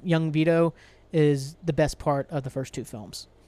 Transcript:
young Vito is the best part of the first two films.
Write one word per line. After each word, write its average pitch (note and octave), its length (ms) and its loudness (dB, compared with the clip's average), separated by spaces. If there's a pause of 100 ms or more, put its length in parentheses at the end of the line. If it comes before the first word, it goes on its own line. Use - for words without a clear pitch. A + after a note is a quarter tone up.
young D#3+ 260 2
Vito E3 440 2 (380)
is D3 500 2
the E3 100 -2
best C#3+ 260 0
part C#3 320 -2
of D3 120 -4
the C3 80 -8
first C3+ 240 -8
two A#2+ 100 -8
films. - 440 -14 (200)